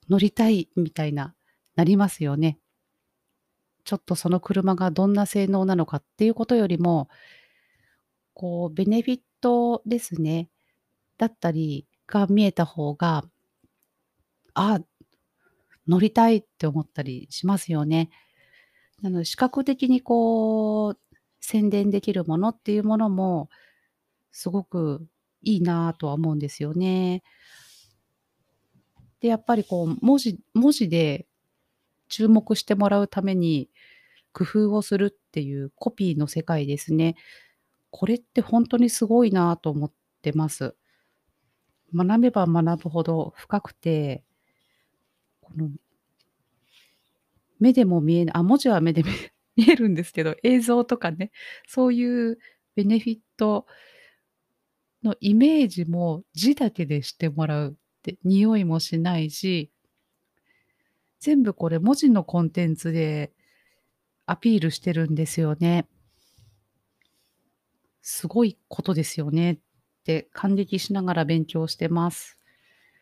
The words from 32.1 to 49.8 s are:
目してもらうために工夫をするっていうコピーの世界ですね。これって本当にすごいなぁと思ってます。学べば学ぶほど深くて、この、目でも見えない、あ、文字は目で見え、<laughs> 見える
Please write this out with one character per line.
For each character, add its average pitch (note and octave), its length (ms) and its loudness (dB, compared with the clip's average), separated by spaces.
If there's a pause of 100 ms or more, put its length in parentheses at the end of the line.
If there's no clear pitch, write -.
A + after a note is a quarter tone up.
目 A3 280 4
し - 60 -4
て - 120 -2
も G3+ 140 2
ら G3+ 120 2
う G3+ 80 -2
た F#3+ 140 -6
め F#3+ 120 -2
に E3 340 0 (640)
工 - 120 -4
夫 G#3 300 0
を G#3 80 0
す G3+ 140 -2
る G3+ 200 0
っ - 160 -20
て D#3 80 -4
い C#3 220 -6
う C#3 120 -10
コ - 160 -6
ピ F#3 220 -2
ー F3 60 -4
の - 80 0
世 D#3+ 160 -6
界 D#3 240 -2
で C#3+ 120 -4
す - 160 -4
ね。 D#3+ 220 0 (720)
こ - 160 -8
れ A3+ 80 0
っ A#3+ 40 -2
て - 220 -6
本 A3+ 260 2
当 A#3+ 100 -2
に A#3+ 140 4
す - 140 -4
ご A#3 200 4
い G#3+ 80 2
な F3 220 2
ぁ - 20 -6
と D#3+ 140 -6
思 D3 160 -4
っ - 60 -10 (300)
て D3+ 100 -4
ま D#3 160 0
す。 C3 260 -10 (1200)
学 F#3 260 2
べ B3 100 4
ば G3 160 0
学 E3 380 0
ぶ E3+ 40 -8
ほ E3 140 -2
ど D#3+ 340 -4
深 - 240 -6
く - 140 -14
て、 D3 480 -4 (1200)
こ - 160 -20
の、 D#3 140 -6 (1900)
目 B3 140 6
で B3 120 4
も F3 160 2
見 D#3+ 160 2
え F3 80 2
な E3 80 -2
い、 - 40 -4
あ、 E3+ 60 2
文 A3+ 160 4
字 C4+ 100 -2
は G3 120 4
目 E3 120 2
で E3 100 2
見 F3 80 -4
え、 - 220 -10 (120)
<laughs> - 120 -20
見 A3+ 140 6
え F4 60 8
る A#3 120 0